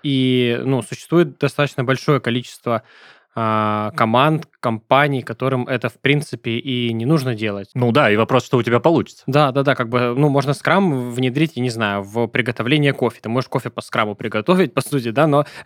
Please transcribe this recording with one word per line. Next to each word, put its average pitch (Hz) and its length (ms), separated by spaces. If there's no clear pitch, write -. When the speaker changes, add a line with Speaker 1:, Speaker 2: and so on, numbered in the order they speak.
Speaker 1:
И, 127 600
ну, 131 180
существует - 560
достаточно 143 460
большое 131 360
количество 120 600
а, 107 560
команд, 135 520
компаний, 135 600
которым 127 460
это, 123 220
в - 120
принципе, 139 560
и 123 340
не 113 140
нужно 127 300
делать. 101 400
Speaker 2:
Ну 123 160
да, 127 180
и 104 60
вопрос, 113 300
что - 120
у 117 60
тебя 117 160
получится. 151 480
Speaker 1:
Да, 139 240
да, 139 100
да, 139 140
как 120 140
бы, 120 280
ну, 147 120
можно 139 240
скрам 147 580
внедрить, 127 440
я 120 60
не 127 80
знаю, 107 320
в 104 280
приготовление 123 640
кофе. 120 280
Ты - 80
можешь 123 180
кофе 123 220
по - 120
скраму 107 340
приготовить, 123 580
по 135 80
сути, 120 300
да, 143 160
но 147 180